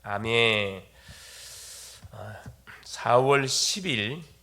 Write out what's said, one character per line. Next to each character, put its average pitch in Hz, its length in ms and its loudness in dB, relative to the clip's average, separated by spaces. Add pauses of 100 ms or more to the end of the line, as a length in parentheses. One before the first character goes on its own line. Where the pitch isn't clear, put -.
아멘. 104 800 2 (1300)
아, 104 240 -14 (480)
사월 131 640 4
십 185 400 -2
일 135 380 -4 (180)